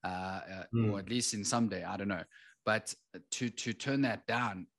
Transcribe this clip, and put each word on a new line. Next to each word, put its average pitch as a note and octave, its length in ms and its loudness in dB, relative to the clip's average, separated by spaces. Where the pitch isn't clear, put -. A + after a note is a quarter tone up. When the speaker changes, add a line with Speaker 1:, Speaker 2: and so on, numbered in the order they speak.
Speaker 1:
uh, F#2 40 0
uh, F#2 640 -6
Speaker 2:
Hmm. A2+ 180 6
Speaker 1:
or G2+ 80 0
at F#2+ 100 -6
least A#2 260 0
in G#2 100 -4
someday, G2 400 2
I F#2+ 120 -4
don't G2 120 0
know. F2 160 0
But G#2+ 300 2
to, A#2+ 180 0
to - 220 -4
turn C#3 300 0
that A2+ 240 0
down A2 400 -2